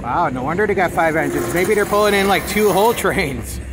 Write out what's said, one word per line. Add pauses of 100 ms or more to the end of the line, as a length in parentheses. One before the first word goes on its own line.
Wow,
no
wonder
they
got
five
engines.
Maybe
they're
pulling
in,
like,
two
whole
trains. (140)